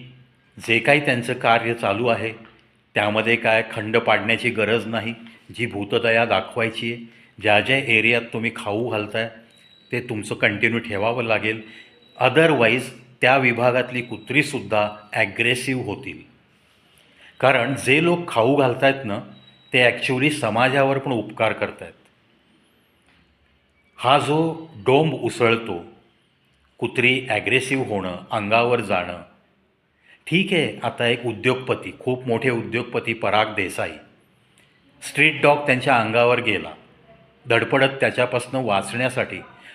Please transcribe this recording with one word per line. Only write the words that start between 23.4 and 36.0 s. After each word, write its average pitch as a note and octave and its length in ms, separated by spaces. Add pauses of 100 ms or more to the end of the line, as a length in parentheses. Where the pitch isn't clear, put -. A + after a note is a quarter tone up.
हा C3+ 200
जो D#3 500 (160)
डोंब C3 300
उसळतो, A2+ 680 (960)
कुत्री B2 400 (100)
ॲग्रेसिव्ह A#2 580
होणं, F#2 300 (140)
अंगावर A#2 500
जाणं, F2+ 400 (1080)
ठीक F#3+ 260
आहे, C3 300
आता A#2+ 240
एक A#2+ 180
उद्योगपती, A#2+ 760
खूप B2+ 280
मोठे A#2 220
उद्योगपती A2+ 640
पराग G#2+ 420
देसाई, F#2 360 (1120)
स्ट्रीट C#3+ 380
डॉग D3 240
त्यांच्या B2+ 300
अंगावर A#2+ 440